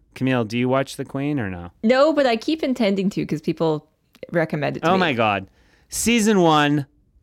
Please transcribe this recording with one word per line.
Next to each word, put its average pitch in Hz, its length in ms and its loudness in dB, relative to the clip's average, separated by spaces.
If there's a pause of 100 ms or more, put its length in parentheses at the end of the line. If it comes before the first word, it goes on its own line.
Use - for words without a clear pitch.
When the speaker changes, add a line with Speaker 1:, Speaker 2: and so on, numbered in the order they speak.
(160)
Speaker 1:
Camille, 127 300 0
do 113 120 -6
you 123 120 0
watch 135 260 -2
The 139 80 -10
Queen 139 380 -4
or 101 80 -4
no? 87 220 -12 (120)
Speaker 2:
No, 269 300 4
but 294 120 2
I 233 120 2
keep 311 260 -4
intending 202 460 0
to - 160 -4
'cause 151 160 -4
people 160 440 -2 (460)
recommend 151 460 -2
it - 60 -8
to 160 80 2
Speaker 1:
Oh - 20 4
Speaker 2:
me. 190 60 2
Speaker 1:
my 175 140 0
God. 104 360 0 (400)
Season 220 500 2
one, 151 460 4 (380)